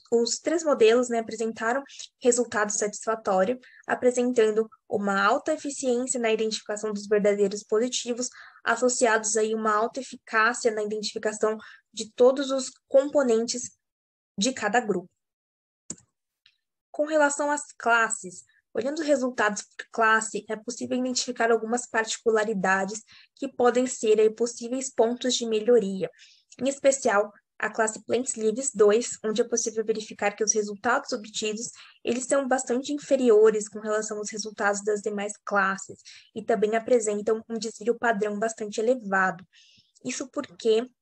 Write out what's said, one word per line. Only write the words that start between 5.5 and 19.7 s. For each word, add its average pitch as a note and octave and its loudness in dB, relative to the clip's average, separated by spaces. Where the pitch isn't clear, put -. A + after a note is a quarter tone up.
eficiência C4 -2
na A3+ 2
identificação G#3+ -4
dos G3+ -8
verdadeiros G3+ 2
positivos, A#3+ -2
associados A3+ 2
aí A3 0
uma A3 0
alta A#3 -2
eficácia A#3+ -2
na G#3+ -4
identificação G#3+ -4
de G#3+ -10
todos C4 4
os C4+ -4
componentes B3+ 2
de A3 0
cada A3 0
grupo. F#3+ -4
Com D4+ -2
relação D4 2
às D4 -4
classes, A3+ 0
olhando C4+ -4
os D#4 -4
resultados B3 0
por - -18